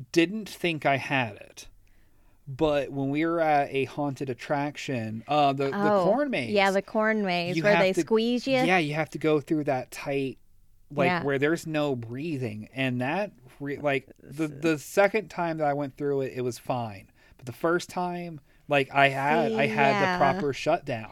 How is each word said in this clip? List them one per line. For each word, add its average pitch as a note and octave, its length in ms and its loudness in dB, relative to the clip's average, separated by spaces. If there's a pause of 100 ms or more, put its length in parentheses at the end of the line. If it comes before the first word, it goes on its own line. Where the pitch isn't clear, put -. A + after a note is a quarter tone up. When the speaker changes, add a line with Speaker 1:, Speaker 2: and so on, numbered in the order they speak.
(120)
Speaker 1:
didn't F3+ 380 2
think D#3+ 380 -2
I C#3 100 4
had B2 380 -2
it. - 320 -20 (840)
But C#3+ 440 0
when C#3 160 -2
we D3+ 160 0
were E3+ 160 0
at D3 320 4
a C#3 120 2
haunted C#3+ 440 -6
attraction, B2 960 -4
uh, C#3+ 240 4
the, C#3 140 0
the G3+ 280 0
Speaker 2:
Oh, F#3 120 4
Speaker 1:
corn C4 240 2
maze. G#3+ 220 -2
Speaker 2:
yeah, G3 200 4
the G3 100 0
corn G#3+ 440 0
maze F3 320 -2
Speaker 1:
you D#3+ 60 -2
Speaker 2:
where G3+ 120 6
Speaker 1:
have F3+ 80 4
Speaker 2:
they F#3+ 80 4
Speaker 1:
to, F3+ 100 0
Speaker 2:
squeeze A3+ 460 0
you. C4+ 60 2
Speaker 1:
yeah, F#3 240 4
you D3 160 0
have D#3 160 -2
to - 80 -12
go D3+ 240 2
through D3+ 240 -2
that C3 260 -2
tight, C#3 460 -4 (520)
like, C#3+ 180 0
Speaker 2:
Yeah. F3 160 0
Speaker 1:
where C#3 140 0
there's D#3 300 0
no D3 260 0
breathing. A#2+ 800 -6
And B2+ 280 -2
that, F3 320 -4 (260)
re-, C#3+ 200 -6
like, C#3 280 0 (160)
the, D#3 220 -6
Speaker 2:
S- D#3+ 60 -4 (100)
Speaker 1:
the D#3+ 180 0
second G3 480 2
time E3 300 -4
that D3+ 100 0
I C#3+ 60 2
went C#3+ 240 -6
through C#3+ 240 0
it, C3 160 -4
it B2+ 40 -4
was B2 160 -4
fine. A2+ 520 -6 (260)
But B2 120 -18
the B2 40 -10
first E3+ 380 -2
time, F3 500 -6 (300)
like, C#3 240 2
I C#3 160 6
had, C3+ 420 0
Speaker 2:
See, A3 80 -2
Speaker 1:
I - 60 2
had - 260 2
Speaker 2:
yeah. F#3+ 220 2
Speaker 1:
the F3+ 40 -2
proper C#3+ 360 2
shutdown A#2+ 580 -2